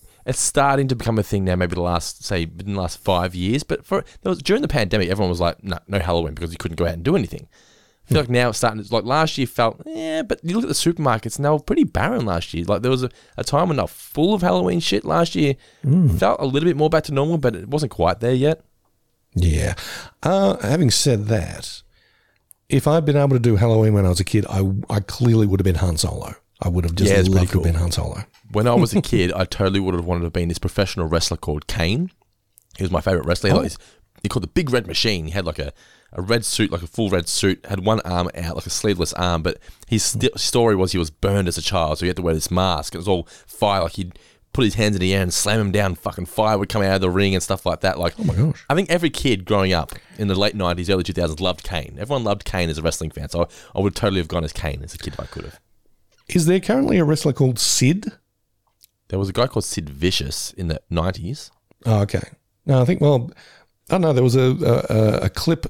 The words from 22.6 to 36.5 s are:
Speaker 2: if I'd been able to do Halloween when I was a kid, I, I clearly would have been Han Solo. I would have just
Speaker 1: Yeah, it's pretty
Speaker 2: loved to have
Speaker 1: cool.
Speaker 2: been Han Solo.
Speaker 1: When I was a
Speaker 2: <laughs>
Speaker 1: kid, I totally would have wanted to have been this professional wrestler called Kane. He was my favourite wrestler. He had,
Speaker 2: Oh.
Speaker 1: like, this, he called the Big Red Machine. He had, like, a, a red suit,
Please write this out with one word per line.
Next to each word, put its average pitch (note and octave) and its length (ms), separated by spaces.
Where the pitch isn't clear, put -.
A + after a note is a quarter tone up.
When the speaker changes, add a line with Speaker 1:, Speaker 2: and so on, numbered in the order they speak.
Speaker 2:
if C3+ 180
I'd D#3 180
been C#3+ 120
able C#3+ 120
to C3 100
do A#2 160
Halloween A2 380
when G2+ 120
I F2+ 40
was F2 100
a F#2 60
kid, G2+ 240
I, G2 200
I G#2 100
clearly A2 480
would F#2+ 120
have F#2 60
been F2+ 100
Han E2+ 220
Solo. - 380
I F#2 80
would F2 140
have E2 120
just G2 160
Speaker 1:
Yeah, G2 60
it's F#2 120
pretty F#2+ 100
Speaker 2:
loved F2+ 120
to G2 60
have - 60
Speaker 1:
cool. E2+ 80
Speaker 2:
been E2 100
Han E2+ 100
Solo. - 320
Speaker 1:
When G#2+ 160
I A#2+ 60
was C3 200
a G3 80
Speaker 2:
<laughs> - 0
Speaker 1:
kid, F2+ 300
I F#2 140
totally G2 340
would F#2 160
have E2+ 100
wanted F2 160
to E2+ 40
have E2 80
been F2 160
this E2+ 100
professional F#2 480
wrestler E2 300
called - 300
Kane. A2+ 440
He G2 60
was F2 80
my - 80
favourite F#2 260
wrestler. F2 240
He - 20
had, F#2+ 80
Speaker 2:
Oh. - 40
Speaker 1:
like, - 80
this, - 60
he G#3 80
called G#2 140
the F#2 40
Big E3 220
Red A#2+ 160
Machine. F2 400
He D#2+ 60
had, F#2 140
like, D2+ 140
a, C#2 120
a - 100
red A2+ 220
suit, - 280